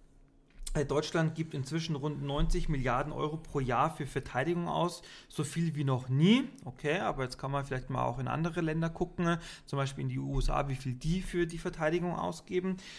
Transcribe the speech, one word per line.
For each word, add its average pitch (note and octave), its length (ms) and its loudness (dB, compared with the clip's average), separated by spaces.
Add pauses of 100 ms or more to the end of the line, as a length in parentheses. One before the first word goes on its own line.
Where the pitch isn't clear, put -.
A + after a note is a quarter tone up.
(720)
Äh, D3+ 120 2
Deutschland D#3+ 500 2
gibt D#3+ 180 -4
inzwischen D#3 440 -2
rund C#3+ 260 -4
neunzig C#3+ 460 2
Milliarden C3+ 440 0
Euro D3+ 260 -2
pro - 200 -4
Jahr B2+ 380 2
für C#3+ 100 -4
Verteidigung D#3 640 -2
aus. D#3+ 340 0 (260)
So - 140 -4
viel D#3+ 320 0
wie C3+ 80 -2
noch C3 260 0
nie. F3 360 8 (200)
Okay, D3+ 360 -2
aber G3+ 240 0
jetzt B2+ 140 -6
kann C3+ 120 -4
man C#3 140 0
vielleicht C3 260 -4
mal B2+ 140 0
auch B2 160 -2
in B2 80 -2
andere E3 320 0
Länder D#3+ 280 2
gucken, E3+ 500 0 (280)
zum C#3 120 -2
Beispiel C#3 240 -2
in C3 80 0
die C3 100 -2
U C#3 180 -2
S C3 100 6
A, C#3 200 2
wie C3 80 -2
viel B2+ 160 -4
die D#3+ 300 0
für E3+ 260 0
die E3 100 -8
Verteidigung F3 560 0
ausgeben. F3+ 640 -2 (220)